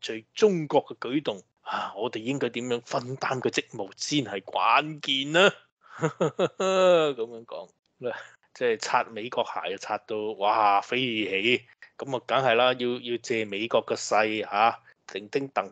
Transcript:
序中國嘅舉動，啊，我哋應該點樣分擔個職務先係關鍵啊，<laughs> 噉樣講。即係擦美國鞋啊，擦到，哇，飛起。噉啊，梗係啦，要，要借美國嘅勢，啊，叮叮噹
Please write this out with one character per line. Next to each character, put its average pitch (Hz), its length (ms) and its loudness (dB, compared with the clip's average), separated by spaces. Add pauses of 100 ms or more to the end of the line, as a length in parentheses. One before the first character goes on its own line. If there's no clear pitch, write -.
序 113 320 -8
中 180 340 2
國 143 180 2
嘅 123 120 -14
舉 135 240 -2
動， 104 200 -4 (220)
啊， - 340 -6
我 120 120 -2
哋 113 100 -8
應 131 200 -4
該 123 100 0
點 117 160 -6
樣 120 160 -2
分 131 360 -6
擔 131 240 -4
個 120 80 2
職 - 220 -4
務 101 260 -10
先 147 260 -2
係 101 180 -8
關 135 600 2
鍵 139 340 -2
啊， 185 180 6 (440)
<laughs> - 20 -
噉 175 1160 2
樣 117 300 -8
講。 - 240 -14 (840)
即 127 120 -4
係 113 140 2
擦 - 240 0
美 113 260 -10
國 120 140 -2
鞋 87 320 -8
啊， - 40 -8
擦 107 200 -6
到， - 160 -8 (240)
哇， 101 420 4
飛 - 160 -2
起。 110 680 0 (320)
噉 127 200 -6
啊， - 80 -10
梗 117 140 2
係 127 160 4
啦， 127 180 4
要， 123 160 -2 (100)
要 120 180 -6
借 113 280 -2
美 101 220 -6
國 113 180 2
嘅 113 100 -2
勢， 107 520 0
啊， 110 320 2 (320)
叮 104 180 -10
叮 139 200 -4
噹 98 220 -4